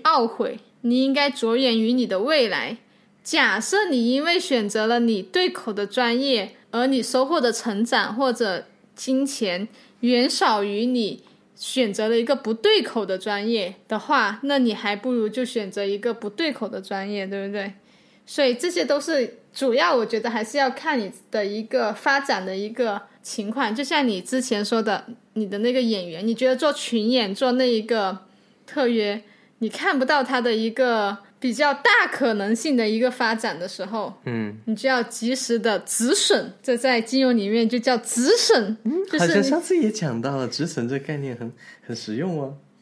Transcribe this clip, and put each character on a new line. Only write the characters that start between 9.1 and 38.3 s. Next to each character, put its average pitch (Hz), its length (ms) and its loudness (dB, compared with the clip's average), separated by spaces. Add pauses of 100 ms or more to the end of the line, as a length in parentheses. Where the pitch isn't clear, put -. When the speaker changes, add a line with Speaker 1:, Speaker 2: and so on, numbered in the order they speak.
Speaker 1:
钱 202 400 -4 (340)
远 247 300 2
少 220 320 2
于 208 240 -2
你 240 380 -2 (320)
选 233 360 -2
择 214 160 -2
了 233 80 2
一 233 80 2
个 277 120 2
不 226 180 -4
对 403 280 4
口 226 220 -4
的 185 140 -2
专 208 320 -2
业 196 240 -2 (140)
的 214 100 -2
话， 214 460 2
那 277 160 2
你 233 120 4
还 208 220 -2
不 254 180 -4
如 226 160 0
就 247 160 -2
选 226 240 -4
择 202 160 -4
一 196 140 -2
个 226 160 -4
不 208 160 -8
对 311 220 -2
口 208 160 -6
的 196 120 -8
专 190 300 -8
业， 196 160 -4
对 196 220 -6
不 202 40 -8
对？ 202 200 -6 (520)
所 - 200 0
以 247 100 4
这 339 160 -2
些 349 140 -2
都 285 160 0
是 277 380 -2 (140)
主 254 220 0
要， 320 200 2
我 233 120 2
觉 220 140 -4
得 226 100 -4
还 220 140 -2
是 254 120 -6
要 269 140 2
看 285 280 -2
你 190 120 -4 (200)
的 208 140 -2
一 208 200 -4
个 226 280 -2
发 277 280 2
展 202 260 -2
的 190 100 -6
一 208 120 -6
个 226 340 -2 (180)
情 208 300 -8
况。 240 240 -2
就 277 80 -4
像 285 240 2
你 196 160 0
之 262 180 -2
前 214 240 0
说 226 160 2
的， 202 240 -2 (300)
你 220 100 -2
的 196 140 -6
那 233 140 2
个 254 100 2
演 202 260 -2
员， 175 180 -6
你 233 60 0
觉 254 160 2
得 262 60 4
做 285 180 2
群 226 380 -2
演， 214 240 2
做 247 180 2
那 254 160 2
一 220 140 2
个 208 340 0 (480)
特 277 220 -2
约， 214 340 0 (380)
你 220 100 -2
看 320 300 0
不 254 60 2
到 285 180 4
他 247 180 0
的 233 140 2
一 220 160 0
个 226 480 0 (220)
比 247 120 0
较 277 220 2
大 349 160 2 (220)
可 233 220 2
能 202 200 0
性 269 220 0
的 220 120 2
一 220 120 0
个 247 100 2
发 226 240 0
展 202 240 -4
的 175 80 -8
时 180 180 -10
候， 208 300 -6 (100)
Speaker 2:
嗯。 110 320 -4 (100)
Speaker 1:
你 220 100 -2
就 262 120 -4
要 247 140 2
及 233 320 -4
时 233 240 -2
的 208 220 0
止 240 340 0
损， - 480 2
这 247 140 0
在 240 240 2
金 262 240 2
融 247 120 6
里 196 120 0
面 226 200 2
就 247 80 0
叫 240 200 2
止 262 420 2